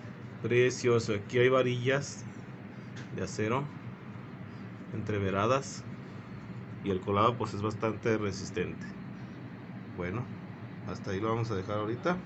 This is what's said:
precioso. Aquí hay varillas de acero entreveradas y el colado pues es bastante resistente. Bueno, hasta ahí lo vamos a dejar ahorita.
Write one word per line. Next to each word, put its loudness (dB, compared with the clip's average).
precioso. 6
Aquí 2
hay 10
varillas 4
de -2
acero 0
entreveradas 2
y 2
el 2
colado 6
pues -2
es -2
bastante 2
resistente. -2
Bueno, -2
hasta -6
ahí -2
lo 0
vamos 0
a 0
dejar -2
ahorita. 0